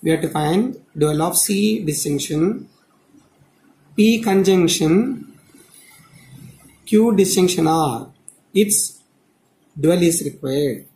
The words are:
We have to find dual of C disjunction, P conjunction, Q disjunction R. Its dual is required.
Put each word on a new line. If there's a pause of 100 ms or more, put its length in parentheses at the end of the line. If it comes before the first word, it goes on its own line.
We
have
to
find (160)
dual
of
C
disjunction, (1300)
P
conjunction, (1600)
Q
disjunction
R. (440)
Its (760)
dual
is
required.